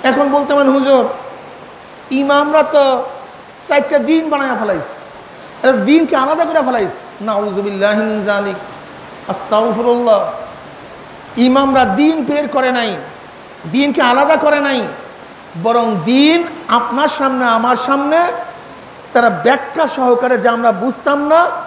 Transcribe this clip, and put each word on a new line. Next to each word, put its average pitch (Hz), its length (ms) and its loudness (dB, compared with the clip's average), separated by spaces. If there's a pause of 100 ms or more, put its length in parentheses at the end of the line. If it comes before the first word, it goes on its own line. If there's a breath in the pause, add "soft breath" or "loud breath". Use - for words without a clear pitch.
এখন 269 280 2
বলতে 285 220 0
পারেন, 277 160 4
"হুজুর, 262 360 4 (1040)
ইমামরা 285 520 2
তো 277 400 2 (640)
চারটা 285 320 2
দিন 311 300 2
বানায়া 277 300 -2
ফেলাইস, 190 440 -6 (600)
এটা 254 80 4
দিনকে 269 440 2
আলাদা 302 300 0
করে 320 160 0
ফেলাইস।" 247 300 -2 (300)
নাউযুবিল্লাহি 202 800 -2
মিন 214 240 -2
যালিক, 202 300 -2 (760)
আস্তাগফিরুল্লাহ। 226 1000 0 (1040)
ইমামরা 262 480 4
দিন 294 380 2
বের 294 240 -2
করে 254 240 0
নাই, 226 260 -2 (760)
দিনকে 277 300 2
আলাদা 277 340 4
করে 294 240 2
নাই, 262 280 -2 (760)
বরং 226 320 0 (100)
দিন 302 420 4 (200)
আপনার 240 400 0
সামনে, 262 380 0
আমার 233 300 2
সামনে 285 480 0 (920)
তারা 240 160 4
ব্যাখ্যা 254 580 0
সহকারে 247 500 2
যা 226 140 2
আমরা 233 200 2
বুঝতাম 269 560 -2
না 339 200 4 (200)